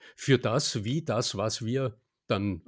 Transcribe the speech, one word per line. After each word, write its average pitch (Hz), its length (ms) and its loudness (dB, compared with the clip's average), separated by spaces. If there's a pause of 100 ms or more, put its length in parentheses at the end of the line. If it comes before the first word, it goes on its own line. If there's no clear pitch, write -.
(160)
für 131 220 4
das, 117 460 0
wie 131 200 -2
das, 120 320 0
was 110 280 -2
wir 127 360 -2 (260)
dann 98 420 0